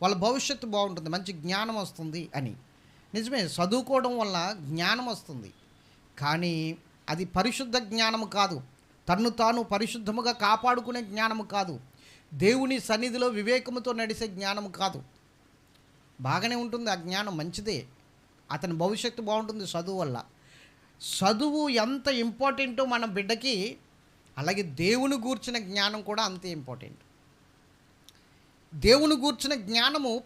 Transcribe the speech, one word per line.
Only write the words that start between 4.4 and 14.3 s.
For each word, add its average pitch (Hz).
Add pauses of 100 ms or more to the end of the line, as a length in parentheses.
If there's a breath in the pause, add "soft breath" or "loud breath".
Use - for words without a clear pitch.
జ్ఞానం 175
వస్తుంది, 131 (680 soft breath)
కానీ 160 (300)
అది 165
పరిశుద్ధ 226
జ్ఞానము 220
కాదు, 180 (460)
తన్ను 214
తాను 233
పరిశుద్ధముగా 220
కాపాడుకునే 233
జ్ఞానము 220
కాదు, 190 (540 loud breath)
దేవుని 254
సన్నిధిలో 240
వివేకముతో 247
నడిచే 226
జ్ఞానము 196